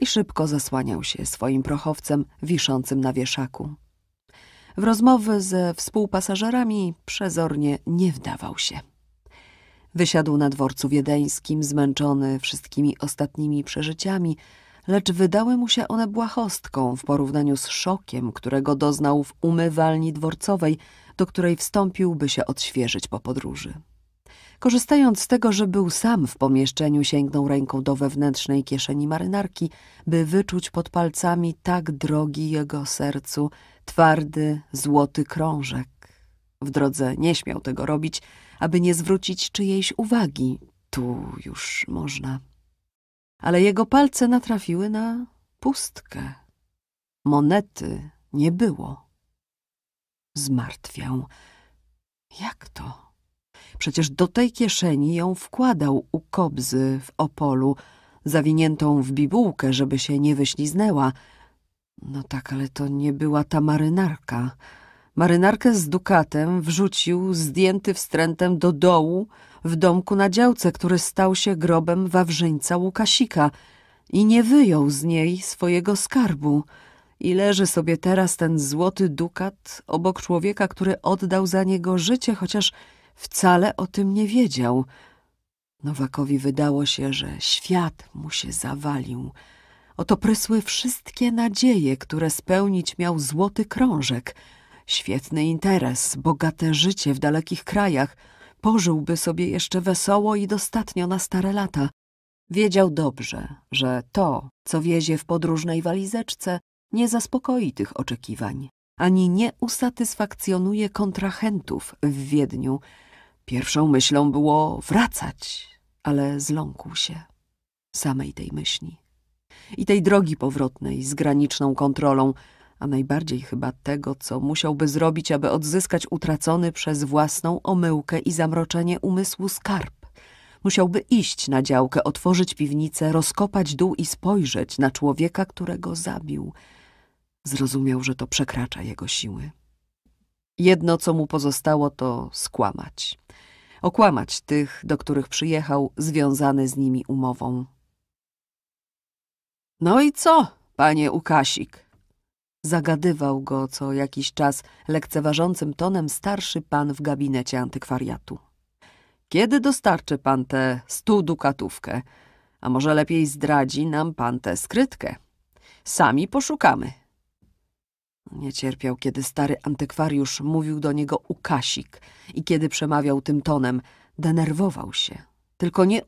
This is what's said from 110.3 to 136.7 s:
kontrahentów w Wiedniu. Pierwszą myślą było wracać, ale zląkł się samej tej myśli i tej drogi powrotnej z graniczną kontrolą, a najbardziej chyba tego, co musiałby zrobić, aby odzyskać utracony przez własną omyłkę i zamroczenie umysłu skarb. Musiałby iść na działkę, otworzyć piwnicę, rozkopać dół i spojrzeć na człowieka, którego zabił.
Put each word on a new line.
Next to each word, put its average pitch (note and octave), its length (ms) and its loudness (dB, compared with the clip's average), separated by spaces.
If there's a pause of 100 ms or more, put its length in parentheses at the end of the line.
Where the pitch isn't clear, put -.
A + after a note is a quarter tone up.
kontrahentów G3 1120 -4
w D3 100 0
Wiedniu. C3+ 680 -2 (640)
Pierwszą C#3 440 0
myślą C#3+ 440 4
było D3+ 480 2
wracać, - 880 -2 (340)
ale C#3+ 380 0
zląkł D3+ 540 -6
się D#3+ 280 -6 (720)
samej C#3 360 -4
tej - 200 -12
myśli D#3+ 500 -8 (720)
i G3 100 -4
tej G3+ 160 4
drogi F#3 340 4
powrotnej C3+ 680 -4
z C#3 120 -6
graniczną C#3+ 600 0
kontrolą, C3+ 600 2 (440)
a - 80 -6
najbardziej C#3 540 -2
chyba B2+ 320 -6
tego, C#3 420 -6
co C3 260 -8
musiałby D3+ 480 0
zrobić, D#3 440 0
aby C#3+ 180 0
odzyskać D#3+ 600 0
utracony E3 640 0
przez D3 320 -4
własną D3+ 580 0
omyłkę E3+ 560 0
i F#3 140 -2
zamroczenie E3 680 0
umysłu F#3+ 480 -2
skarb. - 460 -6 (680)
Musiałby F#3 360 2
iść - 480 0
na C3+ 140 2
działkę, C3 420 2
otworzyć F3+ 500 2
piwnicę, D#3 580 -2
rozkopać E3 600 0
dół F3+ 200 2
i D#3+ 120 -4
spojrzeć E3+ 720 -2
na C3+ 120 4
człowieka, D#3+ 540 0
którego F3 520 -8
zabił. D#3+ 560 -8 (920)